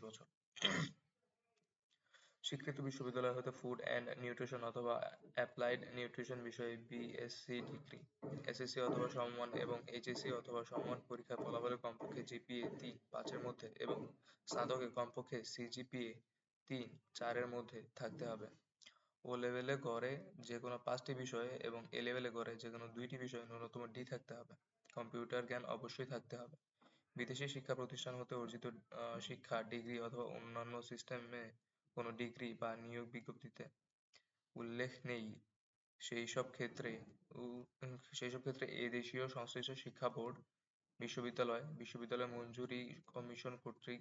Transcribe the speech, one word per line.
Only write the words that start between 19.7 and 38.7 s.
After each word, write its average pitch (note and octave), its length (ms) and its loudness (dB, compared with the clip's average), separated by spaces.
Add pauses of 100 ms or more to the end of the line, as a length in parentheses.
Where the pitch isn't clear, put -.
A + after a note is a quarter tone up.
গড়ে B2 360 2 (280)
যে A#2 180 -4
কোনো B2 200 0
পাঁচটি B2 360 2
বিষয়ে B2+ 420 0
এবং A#2 240 -2 (120)
এ A#2+ 100 0
লেভেলে B2 280 2
গড়ে A#2 260 0
যে A#2 140 -6
কোনো A#2 180 -6
দুইটি B2 300 -4
বিষয়ে B2+ 260 -2
ন্যূনতম A#2 420 -4
ডি A#2 180 -6
থাকতে B2 300 -4
হবে। A#2+ 200 -10 (400)
কম্পিউটার A#2+ 520 0
জ্ঞান B2 180 0
অবশ্যই B2 420 -2
থাকতে A#2+ 300 -4
হবে। A#2+ 200 -10 (600)
বিদেশি C3 320 0
শিক্ষা C3+ 260 0
প্রতিষ্ঠান B2+ 400 -2
হতে B2 200 -4
অর্জিত, A#2 320 -2
আহ, A#2 540 -4
শিক্ষা, - 420 -2
ডিগ্রি A#2 380 -2
অথবা A#2+ 240 -2
অন্যান্য A#2 580 -4
সিস্টেমে A#2+ 600 -6 (520)
কোনো A#2 140 0
ডিগ্রি A#2 440 -2
বা A2+ 220 2
নিয়োগ A#2 340 -4
বিজ্ঞপ্তিতে A#2+ 540 -8 (920)
উল্লেখ A#2+ 360 2 (140)
নেই, A#2+ 200 0 (760)
সেই A#2 260 0
সব B2+ 260 4
ক্ষেত্রে A#2+ 380 0 (440)
উ-, A#2+ 300 -4 (480)
সেই B2 180 -2
সব B2+ 100 -2
ক্ষেত্রে C3 260 0
এ A#2 240 0